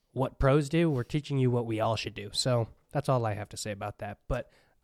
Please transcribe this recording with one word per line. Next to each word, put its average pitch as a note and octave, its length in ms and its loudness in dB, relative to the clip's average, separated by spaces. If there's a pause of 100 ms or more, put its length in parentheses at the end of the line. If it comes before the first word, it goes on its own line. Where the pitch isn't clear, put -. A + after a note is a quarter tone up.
(140)
what - 260 -4
pros C#3 300 4
do. E3 200 4
We're B2 140 0
teaching C#3+ 340 -4
you B2+ 140 4
what A#2+ 140 0
we A2 160 -2
all A2 160 2
should G#2 160 -6
do. G2+ 180 -10
So A#2+ 380 0 (240)
that's C#3+ 160 -2
all B2 160 2
I G#2 80 0
have G2+ 160 -8
to - 80 -14
say G#2+ 140 -8
about G#2 280 -10
that. G#2 200 -10 (100)
But B2+ 200 -4 (340)